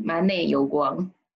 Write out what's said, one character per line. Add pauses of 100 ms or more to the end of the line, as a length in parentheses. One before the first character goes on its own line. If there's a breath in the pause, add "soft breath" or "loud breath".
满
脸
油
光。 (260)